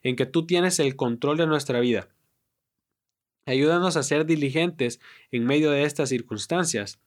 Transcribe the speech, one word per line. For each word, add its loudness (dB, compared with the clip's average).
en -2
que 0
tú -2
tienes 2
el 2
control -2
de 2
nuestra 0
vida. 0
Ayúdanos 2
a 0
ser 0
diligentes -2
en -2
medio 2
de 2
estas -2
circunstancias. -4